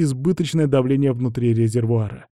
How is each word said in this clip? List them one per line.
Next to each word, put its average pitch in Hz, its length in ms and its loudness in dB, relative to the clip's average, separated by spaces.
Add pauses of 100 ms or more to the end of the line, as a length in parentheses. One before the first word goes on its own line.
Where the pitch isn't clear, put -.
избыточное 156 680 0
давление 135 460 2
внутри 120 400 -2
резервуара. 113 800 0